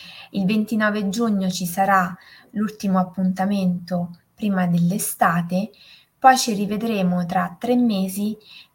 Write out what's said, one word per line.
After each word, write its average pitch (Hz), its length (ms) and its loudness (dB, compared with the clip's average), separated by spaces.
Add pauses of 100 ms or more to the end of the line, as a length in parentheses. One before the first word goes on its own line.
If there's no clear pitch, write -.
(320)
Il 196 140 -2
ventinove 214 600 0
giugno 202 420 0
ci 180 160 -4
sarà 185 480 2 (380)
l'ultimo 202 480 -2
appuntamento 185 1160 -2 (180)
prima 190 320 0
dell'estate, 175 1040 0 (480)
poi 262 180 6
ci 240 160 -2
rivedremo 196 720 -2
tra 180 320 -2
tre 247 200 0
mesi 202 600 0 (380)